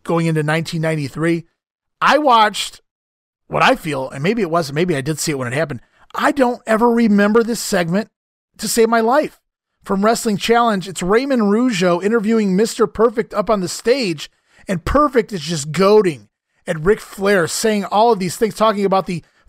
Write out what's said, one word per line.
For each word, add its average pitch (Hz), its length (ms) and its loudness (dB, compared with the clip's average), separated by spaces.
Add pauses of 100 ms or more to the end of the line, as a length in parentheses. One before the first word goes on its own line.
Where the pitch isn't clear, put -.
going 170 220 0
into 160 160 0
nineteen 160 400 -4
ninety-three? 160 680 -4 (520)
I 190 180 4
watched 220 640 2 (680)
what 151 140 -2
I 233 140 4
feel, 135 340 -6
and 135 140 -10
maybe 226 180 0
it 165 100 -2
wasn't, 151 240 -2
maybe 170 200 0
I 135 60 -4
did 151 180 -4
see 156 140 -4
it 139 40 -4
when 123 120 -6
it 120 40 -8
happened. 139 280 -4 (340)
I 269 160 0
don't 247 340 0
ever 226 240 2
remember 220 540 4
this 220 160 -4
segment 185 500 -2 (480)
to 220 120 -8
save 220 180 2
my 226 140 2
life. 254 400 0 (400)
From - 220 -4
Wrestling 220 320 0
Challenge, 220 540 0
it's 165 120 -10
Raymond 233 420 0
Rougeau 196 600 2
interviewing 214 520 2
Mister 220 300 0
Perfect 226 480 0
up 202 160 -2
on 208 120 0
the 175 80 -4
stage, 226 600 -2 (380)
and 185 160 -4
Perfect 269 480 2
is 190 100 -8
just 156 300 -6
goading 185 560 2 (400)
at 165 120 -4
Ric 202 200 0
Flair, 196 480 0
saying 208 380 -2
all 220 260 2
of 208 80 0
these 180 160 -6
things, 214 200 -2
talking 208 280 0
about 190 240 0
the 170 160 -6 (260)